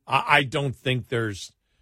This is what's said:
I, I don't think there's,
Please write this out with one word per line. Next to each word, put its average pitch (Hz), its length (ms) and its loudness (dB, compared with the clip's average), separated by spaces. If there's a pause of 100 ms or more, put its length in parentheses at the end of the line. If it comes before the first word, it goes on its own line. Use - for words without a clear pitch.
I, 135 220 2
I 147 160 6
don't 139 320 -4
think 127 320 -4
there's, 113 440 -4 (300)